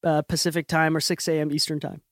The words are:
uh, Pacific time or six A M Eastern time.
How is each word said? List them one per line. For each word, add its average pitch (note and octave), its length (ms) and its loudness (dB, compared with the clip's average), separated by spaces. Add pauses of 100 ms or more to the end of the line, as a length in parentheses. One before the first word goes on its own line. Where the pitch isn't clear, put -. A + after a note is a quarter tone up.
uh, D#3 200 2
Pacific E3 440 -2
time D#3+ 300 2
or D3+ 40 0
six - 280 -2
A D#3+ 100 2
M D3+ 140 0
Eastern D3+ 280 -2
time. - 200 -10 (120)